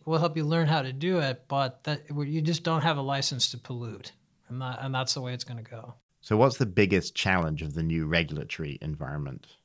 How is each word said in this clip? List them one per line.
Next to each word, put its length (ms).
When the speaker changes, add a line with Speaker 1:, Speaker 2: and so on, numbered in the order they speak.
Speaker 1:
we'll 140
help 180
you 80
learn 220
how 160
to 100
do 280
it, 280
but 360
that, 180
you 280
just 220
don't 180
have 160
a 40
license 480
to 80
pollute, 540
and 120
that, 220
and 120
that's 200
the 80
way 100
it's 120
gonna 180
go. 320
Speaker 2:
So 160
what's 220
the 80
biggest 480
challenge 480
of 100
the 100
new 240
regulatory 760
environment? 640